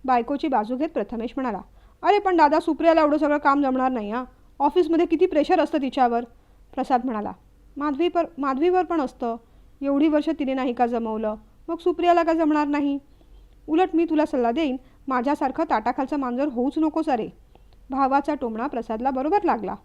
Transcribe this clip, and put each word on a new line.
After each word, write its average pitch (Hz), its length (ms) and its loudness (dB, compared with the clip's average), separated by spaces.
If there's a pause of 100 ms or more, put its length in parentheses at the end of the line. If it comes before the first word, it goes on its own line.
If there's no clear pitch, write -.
बायकोची 262 420 0
बाजू 247 300 -2
घेत 311 120 -4
प्रथमेश 233 460 -6
म्हणाला, 240 260 -6 (420)
"अरे 370 160 4
पण 381 180 2
दादा, 311 220 6
सुप्रियाला 330 420 2
एवढं 302 160 2
सगळं 294 200 2
काम 285 240 2
जमणार 262 300 0
नाही 214 200 -6
हां, 254 120 -6 (360)
ऑफिसमध्ये 330 460 2
किती 330 200 2
प्रेशर 359 340 2
असतं 311 220 0
तिच्यावर." 247 420 0 (500)
प्रसाद 254 320 0
म्हणाला, 214 260 -4 (460)
"माधवी 294 300 -2
पर-, 339 200 0 (100)
माधवीवर 285 460 0
पण 339 180 -2
असतं, 240 340 -6 (460)
एवढी 277 260 2
वर्ष 302 220 2 (100)
तिने 269 140 -2
नाही 254 200 -2
का 240 140 2
जमवलं, 220 480 -4 (320)
मग 330 100 -4
सुप्रियाला 339 460 2
का 330 100 2
जमणार 302 340 2
नाही? 285 320 -2 (680)
उलट 339 260 2
मी 330 120 2
तुला 311 200 2
सल्ला 254 260 0
देईन, 269 260 -2 (300)
माझ्यासारखं 262 600 0
ताटाखालचं 247 480 -2
मांजर 262 300 -2
होऊच 247 300 -2
नकोस 311 320 0
अरे." 233 200 -2 (600)
भावाचा 269 460 0
टोमणा 233 320 -6
प्रसादला 233 420 -4
बरोबर 294 340 0
लागला. 208 420 -2